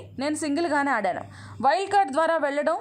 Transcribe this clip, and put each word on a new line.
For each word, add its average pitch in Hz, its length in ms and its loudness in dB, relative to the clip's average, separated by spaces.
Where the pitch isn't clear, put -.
నేను 294 160 -2
సింగిల్గానే 294 560 0
ఆడాను. 202 320 0
వైల్డ్ 370 300 2
కార్డ్ 392 200 4
ద్వారా 320 240 2
వెళ్ళడం 294 440 0